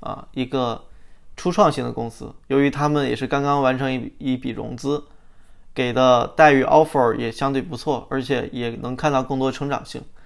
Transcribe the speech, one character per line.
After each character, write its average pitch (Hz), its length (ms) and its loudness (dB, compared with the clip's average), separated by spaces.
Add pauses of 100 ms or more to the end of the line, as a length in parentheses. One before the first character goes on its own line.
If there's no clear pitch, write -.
啊， - 320 -10
一 127 140 -4
个 123 360 -4 (540)
初 180 160 -2
创 185 180 6
型 127 140 -2
的 120 80 -6
公 117 160 -6
司。 123 260 -14 (120)
由 135 120 0
于 143 120 4
他 143 180 -2
们 147 180 0
也 123 80 -2
是 123 120 -4
刚 143 160 -2
刚 143 180 2
完 131 180 2
成 135 140 -2
一 131 60 -4
笔， 113 180 -10
一 131 180 -4
笔 127 140 -6
融 113 260 -8
资， 143 300 -4 (720)
给 123 180 -2
的 127 360 6
待 156 240 6
遇 131 120 6
offer 143 520 4
也 117 140 -4
相 139 220 -2
对 135 80 0
不 135 160 -6
错， 123 320 -4
而 131 140 -4
且 123 280 -2
也 120 200 -6 (100)
能 127 160 -6
看 147 160 0
到 131 100 2
更 135 160 -4
多 131 140 0
成 139 160 -6
长 135 160 -6
性。 - 180 -14 (240)